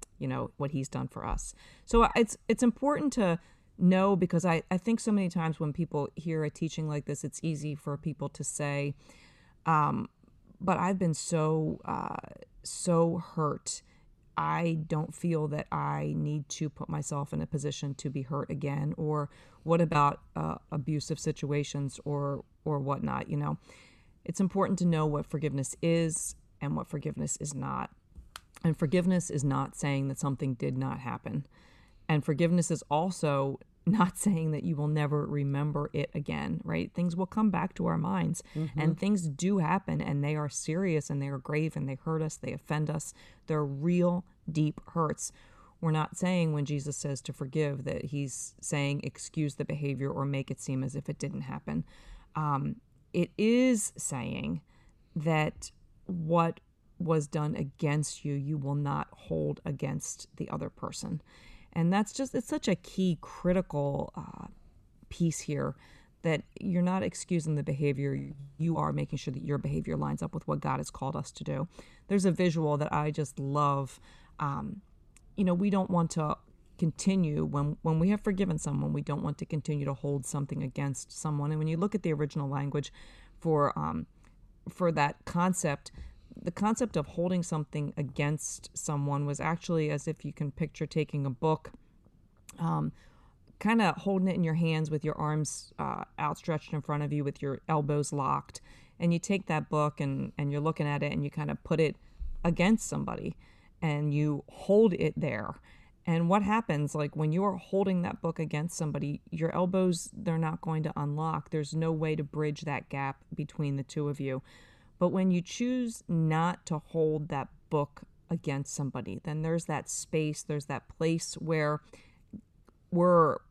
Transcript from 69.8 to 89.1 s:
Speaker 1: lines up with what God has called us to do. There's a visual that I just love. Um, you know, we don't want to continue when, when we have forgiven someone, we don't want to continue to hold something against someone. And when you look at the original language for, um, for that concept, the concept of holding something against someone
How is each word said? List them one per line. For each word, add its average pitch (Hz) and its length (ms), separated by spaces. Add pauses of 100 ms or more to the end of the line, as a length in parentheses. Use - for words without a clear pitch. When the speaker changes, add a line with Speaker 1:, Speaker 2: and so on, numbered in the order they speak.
Speaker 1:
lines 147 260
up 160 120
with - 140
what 147 120
God 135 180
has 143 120
called 139 240
us 147 180
to - 120
do. 147 240 (400)
There's 196 160
a 185 80
visual 156 460
that 151 140
I 151 200
just 147 260
love. 139 640 (400)
Um, 143 400 (560)
you 202 80
know, 180 100
we 196 160
don't 190 200
want 170 220
to 151 240 (420)
continue 160 640
when, 147 380
when 160 180
we 175 80
have 208 140
forgiven 185 360
someone, 147 340
we 143 100
don't 151 200
want 143 160
to - 80
continue 147 380
to 139 100
hold 143 320
something 143 380
against 139 520
someone. 147 360
And 156 80
when 156 80
you 160 80
look 196 180
at 196 80
the 165 100
original 147 360
language 143 440 (460)
for, 151 400
um, - 280 (640)
for 175 240
that 147 320
concept, 175 680 (480)
the 175 100
concept 214 460
of 147 100
holding 180 360
something 151 540
against 147 800
someone 143 500